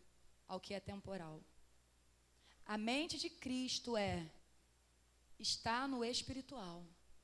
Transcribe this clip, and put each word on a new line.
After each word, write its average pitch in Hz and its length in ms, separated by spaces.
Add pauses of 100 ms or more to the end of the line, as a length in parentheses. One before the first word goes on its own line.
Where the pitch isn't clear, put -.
(480)
ao 185 120
que - 140
é 196 60
temporal. 190 640 (1200)
A 214 120
mente 277 400
de 339 120
Cristo 254 680
é, 180 340 (1040)
está 233 500
no 254 160
espiritual. 233 840 (380)